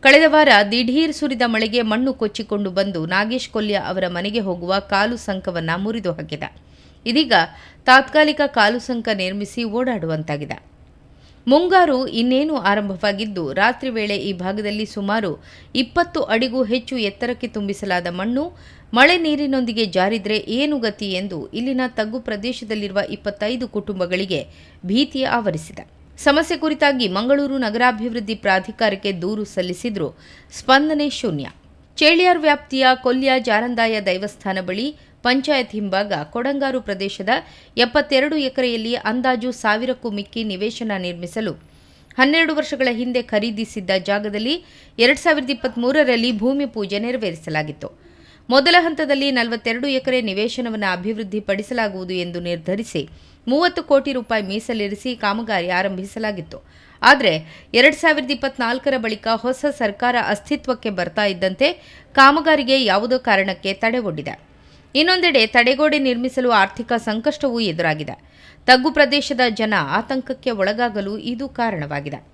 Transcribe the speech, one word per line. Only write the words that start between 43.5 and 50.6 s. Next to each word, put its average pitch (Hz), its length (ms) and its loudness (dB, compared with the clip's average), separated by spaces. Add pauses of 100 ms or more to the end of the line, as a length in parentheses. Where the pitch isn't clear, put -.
ಜಾಗದಲ್ಲಿ 208 580 -4 (340)
ಎರಡ್ 254 200 4
ಸಾವಿರದ 294 320 0
ಇಪ್ಪತ್ಮೂರರಲ್ಲಿ 247 880 0
ಭೂಮಿ 277 280 0
ಪೂಜೆ 202 320 -6
ನೆರವೇರಿಸಲಾಗಿತ್ತು. 165 920 -6 (600)
ಮೊದಲ 285 280 4
ಹಂತದಲ್ಲಿ 285 520 0
ನಲವತ್ತೆರಡು 233 580 -2
ಎಕರೆ 262 320 0
ನಿವೇಶನವನ್ನು 214 720 -4